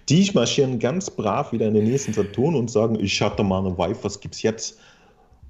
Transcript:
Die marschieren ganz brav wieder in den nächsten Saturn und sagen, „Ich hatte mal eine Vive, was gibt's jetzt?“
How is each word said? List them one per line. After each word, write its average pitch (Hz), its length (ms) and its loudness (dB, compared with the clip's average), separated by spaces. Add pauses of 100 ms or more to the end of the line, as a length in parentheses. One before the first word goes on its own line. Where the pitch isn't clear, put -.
Die 190 240 4
marschieren 127 460 2
ganz 147 320 -2
brav 107 400 -2
wieder 113 160 0
in 107 80 2
den 104 80 4
nächsten 120 300 0
Saturn 110 420 0
und 117 160 -2
sagen, 113 280 2
„Ich - 220 -2
hatte 107 220 0
mal 95 160 2
eine 92 180 -2
Vive, 90 260 -2
was 101 160 -6
gibt's - 220 -14
jetzt?“ - 380 -4 (720)